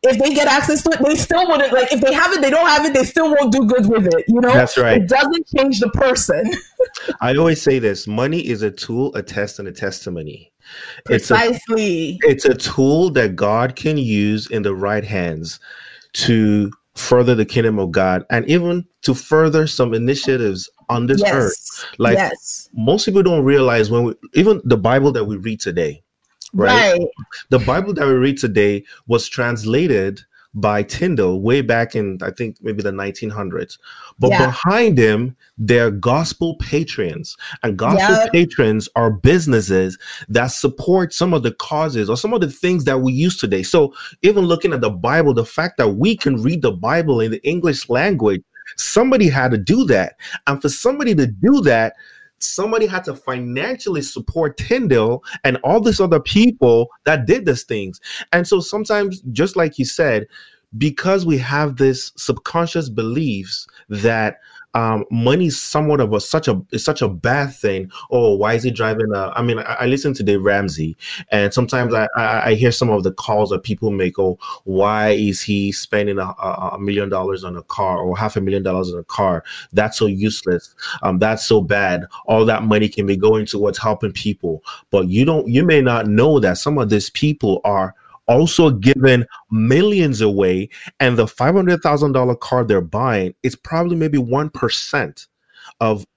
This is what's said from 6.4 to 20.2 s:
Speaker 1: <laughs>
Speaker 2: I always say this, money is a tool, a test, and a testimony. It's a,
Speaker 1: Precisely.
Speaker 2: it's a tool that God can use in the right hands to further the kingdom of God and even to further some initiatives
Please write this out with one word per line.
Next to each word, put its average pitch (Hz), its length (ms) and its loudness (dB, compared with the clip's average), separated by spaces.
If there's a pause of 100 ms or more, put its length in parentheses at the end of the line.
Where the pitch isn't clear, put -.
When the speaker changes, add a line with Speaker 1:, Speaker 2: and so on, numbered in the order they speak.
Speaker 1:
<laughs> - 340 -10
Speaker 2:
I 127 140 0
always 160 260 2
say 135 160 2
this, 107 300 -2
money 131 320 -2
is 113 240 -4
a 104 80 -2
tool, 123 420 -4
a - 80 -6
test, - 380 -8
and 98 80 -10
a 90 40 -12
testimony. 85 800 -10 (580)
It's - 200 0
a, 233 60 4
Speaker 1:
Precisely. 214 840 -2
Speaker 2:
it's 143 240 4
a 131 100 4
tool 151 560 2
that 113 240 0
God 110 400 0
can 156 220 -2
use 107 520 0
in 110 140 -4
the 98 100 0
right 101 300 -2
hands 87 560 -6 (540)
to 107 580 2 (240)
further 123 400 4
the 110 100 2
kingdom 113 320 0
of 95 140 -2
God 92 400 0
and 117 180 0
even 175 360 0 (180)
to - 100 2
further 156 540 2
some 120 260 -2
initiatives 120 760 -2 (180)